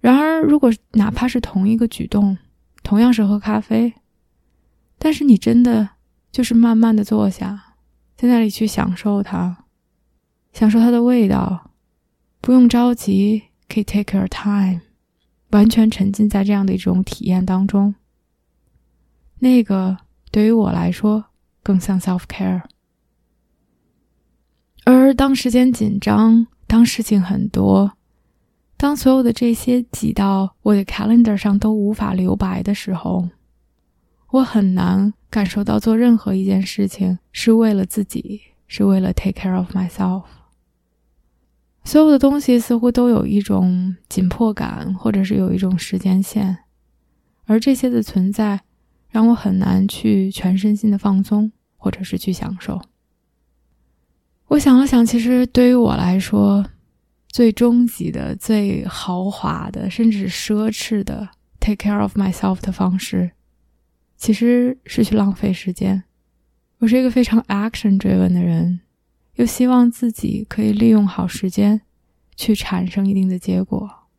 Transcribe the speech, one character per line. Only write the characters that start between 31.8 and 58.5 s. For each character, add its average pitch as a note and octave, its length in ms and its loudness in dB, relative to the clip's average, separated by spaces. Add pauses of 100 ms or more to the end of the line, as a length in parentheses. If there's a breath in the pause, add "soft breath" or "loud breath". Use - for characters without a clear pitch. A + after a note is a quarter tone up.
法 G3+ 220 -4
留 F#3 200 0
白 F#3 280 -4
的 G3+ 120 -2
时 F#3+ 200 -6
候， F3+ 340 -4 (1040)
我 C4 120 2
很 G3+ 320 0
难 F#3 380 0 (160)
感 G#3 160 -2
受 G3+ 180 -4
到 G#3+ 160 0
做 A3 160 0
任 A#3 220 4
何 G3+ 180 -4
一 F#3+ 80 -2
件 F#3+ 200 0
事 G3 260 -4
情 F#3 300 -4 (140)
是 - 200 0
为 A3+ 220 2
了 F#3+ 100 0
自 G3+ 180 -6
己， - 380 -10 (260)
是 - 160 -6
为 G3 160 2
了 F#3 140 -2
take F#3+ 200 -2
care F#3 220 -4
of F#3 220 -4
myself。 F#3 460 -4 (1600)
所 - 160 2
有 D#4 100 6
的 C#4 80 4
东 C#4+ 220 2
西 B3 180 2
似 A#3 160 -2
乎 A#3 160 0
都 B3 200 2
有 A3 160 0
一 G3+ 160 0
种 F#3 520 -2 (140)
紧 F#3+ 180 -2
迫 G#3+ 280 -2
感， - 400 -8
或 G#3+ 180 -4
者 G3 100 0
是 F#3+ 120 -2
有 F#3 180 0
一 F3+ 60 -2
种 F#3 200 -2
时 F#3 200 -6
间 F#3+ 240 0
线， F#3+ 380 -4 (840)
而 A3 160 0
这 C4+ 140 2
些 B3+ 160 -2
的 A#3+ 120 0
存 F#3+ 300 -2
在 G3+ 300 -4 (480)
让 A3 180 2
我 A#3 60 6
很 F#3+ 240 -2
难 F#3+ 280 2
去 G3 440 0
全 F#3 260 -2
身 G#3 180 0
心 G#3 160 -2
的 G3+ 60 0
放 G3 260 0
松， G#3+ 300 0 (240)
或 - 140 -4
者 F#3+ 120 -8
是 F#3 140 -8
去 F#3 160 -6
享 - 260 -8
受。 - 220 -10 (1700)
我 D4+ 100 2
想 C4+ 200 6
了 C#4 80 4
想， B3 180 4
其 A#3 140 0
实 B3 280 0
对 B3 220 2
于 B3 60 4
我 A#3+ 200 2
来 F3+ 240 0
说， G3+ 460 0 (640)
最 A#3 260 2
终 A#3+ 340 2
极 E3+ 240 -6
的、 - 240 -8
最 G3+ 520 -2